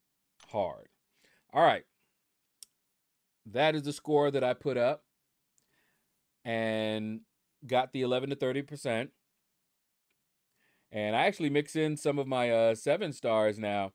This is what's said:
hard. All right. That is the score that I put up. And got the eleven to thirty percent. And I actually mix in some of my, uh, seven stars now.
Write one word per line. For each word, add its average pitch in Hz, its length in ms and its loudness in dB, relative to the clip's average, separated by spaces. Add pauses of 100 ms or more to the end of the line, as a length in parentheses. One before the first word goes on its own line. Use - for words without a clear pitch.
(480)
hard. 82 400 -4 (640)
All 143 100 4
right. 120 220 4 (1600)
That 135 300 2
is 151 80 -2
the 143 100 -6
score 143 380 2
that 135 120 0
I 127 120 2
put 131 240 -2
up. 127 260 2 (1400)
And 110 760 -2 (460)
got 127 260 0
the 135 100 -4
eleven 127 280 0
to 135 60 -6
thirty 135 260 -2
percent. 139 480 -6 (1800)
And 107 260 -2
I 147 100 2
actually 175 240 -2
mix 147 240 -2
in 156 220 0
some 143 220 -2
of 135 80 -4
my, 127 240 0
uh, 113 240 4
seven 151 380 -2
stars 110 460 2
now. 101 360 -2